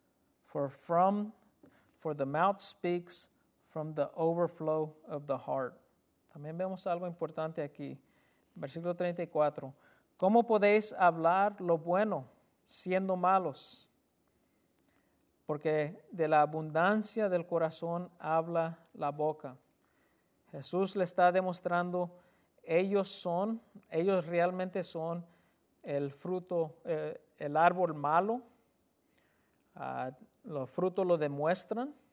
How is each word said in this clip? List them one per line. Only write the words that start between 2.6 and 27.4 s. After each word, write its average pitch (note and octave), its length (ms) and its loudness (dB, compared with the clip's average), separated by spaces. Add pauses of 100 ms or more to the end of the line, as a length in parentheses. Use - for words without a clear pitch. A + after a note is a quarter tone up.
speaks - 680 -6 (400)
from D#3 260 -8
the D3 220 -2
overflow D#3+ 760 0 (160)
of D3 180 -10
the C#3 120 -2
heart. C3 360 -4 (600)
También D#3 240 -12
vemos F#3 280 -6
algo F3+ 200 -4
importante E3 560 -6
aquí. C#3+ 340 -10 (600)
Versículo E3 360 -6
treinta F3 280 -2
y E3 60 -6
cuatro. D3 440 0 (460)
¿Cómo G#3+ 240 6
podéis G#3 500 4
hablar F3+ 680 4
lo E3+ 180 2
bueno F3 480 0 (400)
siendo F#3 500 -2
malos? F3+ 720 0 (1600)
Porque D3+ 640 -2
de E3 180 0
la D3+ 140 6
abundancia E3 880 0
del F3 180 0
corazón E3+ 720 -2
habla E3 600 -2 (160)
la D3 160 -4
boca. D3+ 460 -4 (920)
Jesús F3 460 -4
le F#3+ 80 0
está F3+ 280 4
demostrando, F3+ 800 -2 (520)
ellos F#3+ 460 2
son, G3+ 520 -4 (300)
ellos F3 360 0
realmente F3+ 580 0
son E3+ 400 -6 (580)
el C#3+ 300 -4
fruto, F3 720 -4
eh, D#3 340 -4 (200)
el D3 180 -4